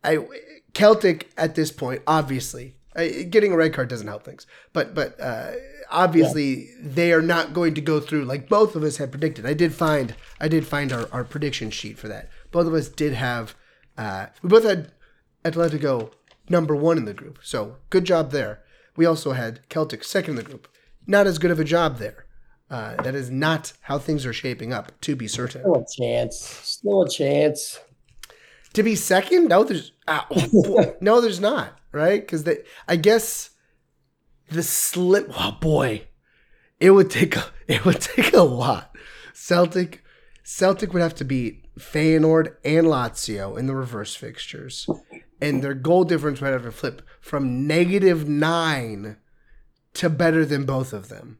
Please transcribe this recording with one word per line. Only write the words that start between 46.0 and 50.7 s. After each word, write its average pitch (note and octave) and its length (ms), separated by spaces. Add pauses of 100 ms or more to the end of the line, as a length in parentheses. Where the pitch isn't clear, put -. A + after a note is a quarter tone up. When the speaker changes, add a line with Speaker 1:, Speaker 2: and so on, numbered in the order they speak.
Speaker 1:
difference D3 360
would C#3 120
have B2+ 100
to A#2+ 80
flip - 320 (180)
from C3+ 460
negative F3 600
nine D3 880 (800)
to F3 140
better D#3+ 360
than C#3 200
both C3 280